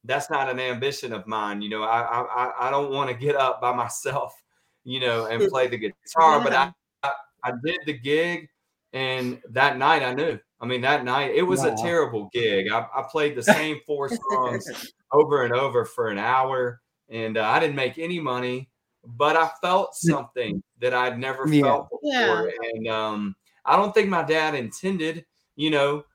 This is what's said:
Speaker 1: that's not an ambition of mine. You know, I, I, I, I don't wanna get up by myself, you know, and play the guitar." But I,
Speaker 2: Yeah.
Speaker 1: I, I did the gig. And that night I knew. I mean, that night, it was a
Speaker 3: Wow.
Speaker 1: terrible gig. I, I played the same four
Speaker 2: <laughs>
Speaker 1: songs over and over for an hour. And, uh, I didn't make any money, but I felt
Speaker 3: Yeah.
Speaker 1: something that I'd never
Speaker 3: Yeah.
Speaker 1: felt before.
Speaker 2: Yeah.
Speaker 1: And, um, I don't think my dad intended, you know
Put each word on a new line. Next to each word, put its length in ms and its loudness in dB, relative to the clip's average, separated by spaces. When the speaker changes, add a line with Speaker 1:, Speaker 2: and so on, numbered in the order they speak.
Speaker 1:
that's 240 -2
not 200 0
an 100 -4
ambition 540 -4
of 140 -8
mine. 340 -4
You 80 -6
know, 140 -4
I, 180 2
I, 200 -2
I, 460 -2
I 40 0
don't 200 0
wanna 220 -2
get 220 0
up 260 2
by 140 2
myself, 580 -4
you 160 -6
know, 240 2
and 240 0
play 180 2
the 100 -2
guitar." 640 4
But 120 2
I, 120 4
Speaker 2:
Yeah. 60 -10
Speaker 1:
I, 80 -2
I 80 -2
did 220 -2
the 120 -4
gig. 520 0
And 480 -4
that 260 4
night 240 4
I 140 -2
knew. 240 -2
I 60 -10
mean, 160 -2
that 240 2
night, 300 0
it 80 4
was 200 2
a 60 4
Speaker 3:
Wow. 140 -2
Speaker 1:
terrible 500 0
gig. 380 0
I, 240 -2
I 120 -2
played 280 -2
the 80 -6
same 420 -6
four 240 -6
Speaker 2:
<laughs> 220 -8
Speaker 1:
songs 340 -4
over 320 4
and 100 0
over 320 0
for 240 -4
an 80 -4
hour. 640 0
And, 280 -4
uh, 60 0
I 160 2
didn't 160 0
make 240 -4
any 200 -4
money, 500 -4
but 300 2
I 140 4
felt 400 0
Speaker 3:
Yeah. 140 4
Speaker 1:
something 480 -6
that 160 2
I'd 240 0
never 280 -4
Speaker 3:
Yeah. 160 6
Speaker 1:
felt 280 2
before. 100 -10
Speaker 2:
Yeah. 640 0
Speaker 1:
And, 140 -6
um, 480 -4
I 120 6
don't 180 4
think 160 4
my 140 2
dad 320 0
intended, 680 -4
you 140 0
know 340 2